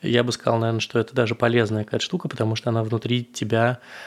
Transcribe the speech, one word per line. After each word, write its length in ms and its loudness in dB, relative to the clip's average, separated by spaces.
я 200 2
бы 80 -2
сказал, 300 0
наверное, 200 0
что 180 -2
это 160 -2
даже 200 2
полезная 500 2
какая-то 200 -4
штука, 240 -4
потому 260 0
что 160 -4
она 140 0
внутри 400 0
тебя, 560 0